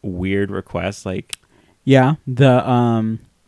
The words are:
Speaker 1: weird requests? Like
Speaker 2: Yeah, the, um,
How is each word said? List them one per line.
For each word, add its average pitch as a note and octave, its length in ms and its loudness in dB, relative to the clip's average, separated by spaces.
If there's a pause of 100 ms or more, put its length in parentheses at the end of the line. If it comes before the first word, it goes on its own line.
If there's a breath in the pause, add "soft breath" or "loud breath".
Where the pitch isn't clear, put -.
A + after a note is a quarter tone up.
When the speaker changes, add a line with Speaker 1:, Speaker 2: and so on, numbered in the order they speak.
Speaker 1:
weird G2 480 -4
requests? F#2+ 560 -8
Like - 320 -10 (460 soft breath)
Speaker 2:
Yeah, C3+ 320 4 (100)
the, B2+ 420 2
um, A2+ 520 0 (280)